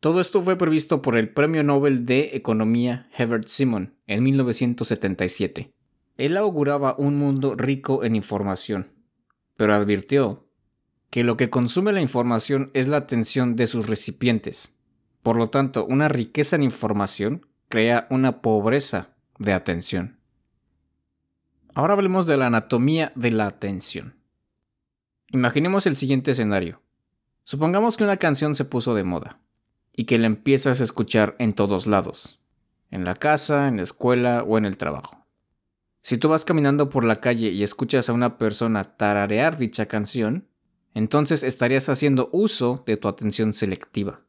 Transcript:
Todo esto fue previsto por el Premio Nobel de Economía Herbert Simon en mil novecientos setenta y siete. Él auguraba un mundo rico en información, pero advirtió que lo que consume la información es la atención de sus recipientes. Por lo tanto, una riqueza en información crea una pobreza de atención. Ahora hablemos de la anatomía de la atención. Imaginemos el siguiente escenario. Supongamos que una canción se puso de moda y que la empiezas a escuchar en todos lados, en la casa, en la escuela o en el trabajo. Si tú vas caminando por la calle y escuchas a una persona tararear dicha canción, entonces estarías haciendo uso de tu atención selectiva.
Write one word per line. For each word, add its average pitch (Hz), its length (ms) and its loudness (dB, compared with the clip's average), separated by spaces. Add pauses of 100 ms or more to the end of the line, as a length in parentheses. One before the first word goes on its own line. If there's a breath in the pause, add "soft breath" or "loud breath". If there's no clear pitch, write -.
Todo 165 180 2
esto 180 220 0
fue 180 160 0
previsto 156 440 0
por 123 140 0
el 110 140 2
Premio 151 340 2
Nobel 139 420 2
de 131 280 2
Economía 120 840 0
Herbert 113 300 -2
Simon 113 480 -2 (120)
en 107 160 0
mil 135 120 4
novecientos 120 540 0
setenta 95 340 -2
y 90 60 0
siete. - 440 -6 (440)
Él 147 180 -2
auguraba 147 640 0
un 143 180 0
mundo 139 400 0
rico 135 480 -2
en 113 120 0
información, 101 760 -4 (640)
pero 107 180 2
advirtió 104 760 0 (600)
que 120 140 0
lo 117 140 2
que 123 120 0
consume 156 440 0
la 190 80 0
información 131 720 0
es 131 140 0
la 147 100 0
atención 123 580 -2
de 117 120 0
sus 110 200 -4
recipientes. - 920 -4 (440)
Por 117 160 2
lo 117 120 0
tanto, 135 360 0
una 143 240 2
riqueza 143 480 -2
en 147 60 2
información 110 840 -2 (220)
crea 117 400 2
una 131 320 0
pobreza 110 760 0 (240)
de 101 140 0
atención. 90 640 -4 (1600)
Ahora 160 180 2
hablemos 190 340 2
de 147 100 4
la 131 100 4
anatomía 127 680 2
de 120 160 0
la 110 160 2
atención. - 680 -8 (1160)
Imaginemos 143 560 0
el 151 80 0
siguiente 135 360 0
escenario. 101 500 -2 (600)
Supongamos 190 520 0
que 226 80 0
una 202 140 2
canción 151 360 0
se 139 120 -2
puso 120 280 -2
de 104 100 0
moda 87 360 -6 (560)
y 120 100 -4
que 117 140 2
la 113 80 2
empiezas 135 540 0
a - 20 2
escuchar 110 560 0
en 110 140 0
todos 101 340 0
lados, 95 520 -2 (520)
en 92 140 -8
la 107 100 -4
casa, 147 520 0
en 120 100 0
la 92 60 -2
escuela 123 600 0
o 110 140 2
en 107 80 2
el 98 120 -4
trabajo. - 480 -8 (760)
Si - 160 -4
tú 156 120 2
vas 156 160 2
caminando 147 440 2
por 131 140 0
la 113 180 2
calle 113 280 0
y 98 140 -2
escuchas 120 460 -2
a 117 40 2
una 120 240 0
persona 110 460 0
tararear 104 760 0
dicha 113 280 -2
canción, 110 640 -4 (460)
entonces 143 500 0
estarías 131 460 0
haciendo 135 440 2
uso 139 520 0
de 107 120 0
tu - 100 -2
atención 107 460 -2
selectiva. 98 760 -6